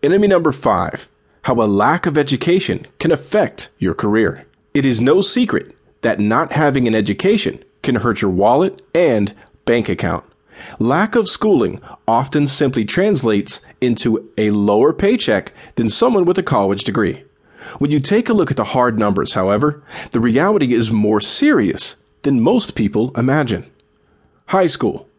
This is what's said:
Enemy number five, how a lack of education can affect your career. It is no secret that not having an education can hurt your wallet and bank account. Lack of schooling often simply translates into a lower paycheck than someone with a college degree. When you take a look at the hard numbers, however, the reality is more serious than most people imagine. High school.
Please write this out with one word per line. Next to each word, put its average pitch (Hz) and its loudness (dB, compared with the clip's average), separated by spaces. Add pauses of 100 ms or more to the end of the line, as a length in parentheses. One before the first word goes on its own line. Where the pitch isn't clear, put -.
Enemy 196 4
number 170 2
five, 95 -2 (340)
how 127 0
a 117 2
lack 107 2
of 151 0
education 143 -2 (140)
can - 0
affect - -2 (100)
your 90 -2
career. 104 0 (300)
It 139 2
is 117 0
no 151 4
secret - -2 (260)
that 113 0
not 117 0
having 139 0
an 110 2
education 110 -2 (180)
can 127 -2
hurt 110 -2
your 104 0
wallet 117 2 (100)
and 120 2 (320)
bank 117 0
account. 87 -4 (540)
Lack 160 0
of 226 2
schooling 123 0 (260)
often 131 0
simply 135 -2
translates 123 -2 (220)
into 120 -2
a 107 0
lower 104 2
paycheck 196 -2 (240)
than 113 -2
someone 214 2
with 180 0
a 190 -2
college 101 0
degree. 95 -4 (560)
When 147 0
you 151 0
take 208 0
a 240 2
look 190 2
at 143 -2
the 117 -2
hard 123 0
numbers, 101 0
however, 107 0 (280)
the 117 0
reality 139 2
is 113 0
more 107 2
serious 175 0 (260)
than 139 0
most 190 0
people 110 -2
imagine. 123 -2 (760)
High 190 2
school. - -4